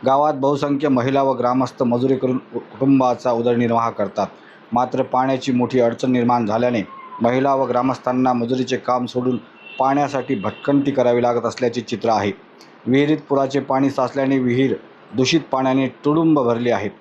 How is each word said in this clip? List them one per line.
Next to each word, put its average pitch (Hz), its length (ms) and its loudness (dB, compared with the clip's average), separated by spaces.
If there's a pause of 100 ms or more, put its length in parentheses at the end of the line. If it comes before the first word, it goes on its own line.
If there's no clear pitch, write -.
गावात 143 280 2
बहुसंख्य 143 540 0
महिला 135 340 2
व 135 100 2
ग्रामस्थ 123 500 0
मजुरी 127 340 0
करून 127 220 -2
कु-, - 200 -10
कुटुंबाचा 127 760 0
उदरनिर्वाह 117 580 0
करतात, 101 360 -4 (460)
मात्र 123 300 0
पाण्याची 131 500 0
मोठी 123 280 0
अडचण 117 320 0
निर्माण 120 340 2
झाल्याने 117 360 0 (400)
महिला 131 320 2
व 135 140 0
ग्रामस्थांना 127 640 0
मजुरीचे 120 440 -2
काम 123 300 -2
सोडून 123 300 -2 (420)
पाण्यासाठी 135 560 0
भटकंती 135 560 -2
करावी 120 320 2
लागत 117 220 0
असल्याचे 117 360 -2
चित्र 110 280 -4
आहे. 104 240 0 (540)
विहिरीत 143 320 2 (100)
पुराचे 139 320 0
पाणी 135 300 0
साचल्याने 135 480 0
विहीर 127 360 2 (420)
दूषित 131 240 2 (120)
पाण्याने 131 340 0
तुडुंब 151 540 2
भरली 120 300 0
आहे. 104 180 0 (120)